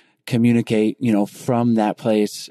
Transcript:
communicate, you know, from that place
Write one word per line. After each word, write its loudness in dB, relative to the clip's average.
communicate, 0
you 0
know, 2
from -2
that 0
place -2